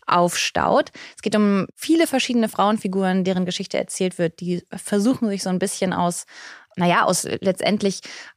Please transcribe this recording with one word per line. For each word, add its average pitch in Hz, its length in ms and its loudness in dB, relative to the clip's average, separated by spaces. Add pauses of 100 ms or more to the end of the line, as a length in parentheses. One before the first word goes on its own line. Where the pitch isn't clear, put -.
aufstaut. 175 840 2 (240)
Es - 60 -20
geht 214 140 -2
um 202 300 2 (100)
viele 330 300 2
verschiedene 240 440 0
Frauenfiguren, 190 760 0
deren 185 220 0
Geschichte 180 320 -6
erzählt - 420 -4
wird, 170 220 -2
die 175 220 -4 (120)
versuchen 208 540 0
sich 196 140 -4
so 190 60 -2
ein 185 100 0
bisschen 185 340 -2
aus, 175 320 -2 (500)
naja, 175 300 4
aus, - 180 2
letztendlich 196 800 -2 (360)